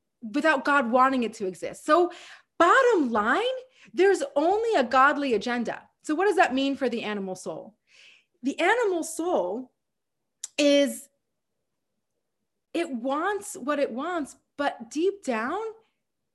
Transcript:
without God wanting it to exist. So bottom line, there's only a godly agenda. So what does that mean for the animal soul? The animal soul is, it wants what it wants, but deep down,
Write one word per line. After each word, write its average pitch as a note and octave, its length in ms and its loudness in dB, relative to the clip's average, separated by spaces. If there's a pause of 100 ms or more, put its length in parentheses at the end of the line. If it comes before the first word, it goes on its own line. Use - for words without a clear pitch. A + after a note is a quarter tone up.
(320)
without D4 320 0
God C#4+ 260 2
wanting B3+ 340 2
it A3 100 -6
to G3+ 120 -8
exist. - 400 -10
So F4 240 4 (480)
bottom F#4+ 540 4
line, A3+ 300 0 (520)
there's F4 300 4 (140)
only G#4 380 2
a C#4 80 4
godly C4+ 500 2
agenda. A#3+ 480 -4 (220)
So D#4 120 -4
what F#4+ 120 2
does F#4+ 100 0
that D4+ 160 4
mean C4+ 240 -2
for C4 100 -2
the A#3 160 -6
animal G3 320 -6
soul? - 400 -12 (680)
The C4 160 -4
animal F#4+ 440 0
soul B3+ 720 -4 (840)
is, C#4+ 520 2 (1600)
it E4 160 -4
wants C#4 640 -4
what C#4+ 240 -4
it C4+ 120 -2
wants, D4+ 440 -8 (220)
but C#4 320 -6
deep F#4+ 340 -4
down, C4 380 -4 (720)